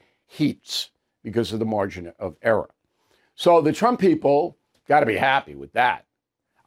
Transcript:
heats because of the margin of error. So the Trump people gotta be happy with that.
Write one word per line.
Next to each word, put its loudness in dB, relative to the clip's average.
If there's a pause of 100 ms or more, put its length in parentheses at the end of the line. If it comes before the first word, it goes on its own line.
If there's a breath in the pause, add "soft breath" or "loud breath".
(260)
heats -6 (340)
because -4
of -6
the -2
margin -4
of -10
error. 0 (680)
So 4
the 2
Trump 0
people 2 (300)
gotta 4
be 0
happy 0
with -18
that. 0 (600)